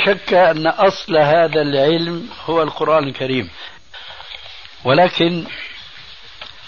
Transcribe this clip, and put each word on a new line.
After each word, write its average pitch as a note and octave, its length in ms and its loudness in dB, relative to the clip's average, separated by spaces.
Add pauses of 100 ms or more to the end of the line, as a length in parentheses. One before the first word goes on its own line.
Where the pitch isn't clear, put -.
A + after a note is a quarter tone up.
شك G3 280 0
أن D#3+ 340 4
أصل F#3+ 500 0
هذا D#3 440 4
العلم E3 680 0 (160)
هو D#3+ 180 0
القرآن D3+ 440 0
الكريم، C3 420 -4 (1300)
ولكن E3+ 600 2 (1200)